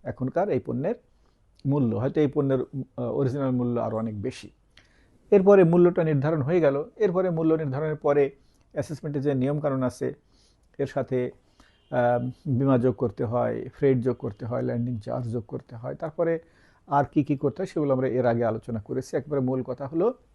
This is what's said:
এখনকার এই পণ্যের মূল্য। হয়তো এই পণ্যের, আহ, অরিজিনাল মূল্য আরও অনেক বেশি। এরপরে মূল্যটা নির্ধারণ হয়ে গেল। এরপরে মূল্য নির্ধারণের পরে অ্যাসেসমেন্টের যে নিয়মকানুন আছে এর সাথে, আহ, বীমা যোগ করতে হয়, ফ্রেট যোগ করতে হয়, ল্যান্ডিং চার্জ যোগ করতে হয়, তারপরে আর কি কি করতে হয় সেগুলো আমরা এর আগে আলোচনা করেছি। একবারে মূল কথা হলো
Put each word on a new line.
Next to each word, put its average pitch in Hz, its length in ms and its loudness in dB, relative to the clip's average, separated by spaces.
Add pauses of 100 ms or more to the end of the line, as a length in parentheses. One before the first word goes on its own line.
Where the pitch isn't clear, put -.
এখনকার 139 460 -4
এই 131 100 0
পণ্যের 147 360 -4 (680)
মূল্য। 131 300 2
হয়তো 131 260 0
এই 147 60 4
পণ্যের, 135 340 0
আহ, 127 400 -8
অরিজিনাল 131 500 -2
মূল্য 123 300 0
আরও 110 160 -4
অনেক 110 240 -6
বেশি। - 280 -10 (840)
এরপরে 196 320 8
মূল্যটা 175 400 6
নির্ধারণ 151 380 0
হয়ে 165 200 2
গেল। 143 220 2 (120)
এরপরে 185 340 0
মূল্য 160 240 2
নির্ধারণের 156 420 -2
পরে 143 360 2 (400)
অ্যাসেসমেন্টের 147 500 -6
যে 143 140 0
নিয়মকানুন 135 480 0
আছে 127 300 -4 (640)
এর 139 100 -2
সাথে, 127 440 -4 (600)
আহ, 123 380 0 (180)
বীমা 135 300 2
যোগ 127 180 2
করতে 120 300 -4
হয়, 113 480 -2
ফ্রেট 135 260 2
যোগ 120 180 -2
করতে 113 280 -10
হয়, 120 160 -4
ল্যান্ডিং 123 380 -4
চার্জ 117 320 -6
যোগ 117 160 -6
করতে 131 280 -14
হয়, 131 200 -10
তারপরে 165 440 -4 (480)
আর 143 160 2
কি 139 200 0
কি 139 140 -2
করতে 143 240 -4
হয় 190 60 -4
সেগুলো 147 260 -2
আমরা 131 140 0
এর 123 180 0
আগে 117 200 2
আলোচনা 113 340 -4
করেছি। 131 380 -6
একবারে 139 240 -4
মূল 127 220 -2
কথা 131 240 -8
হলো 175 260 0 (220)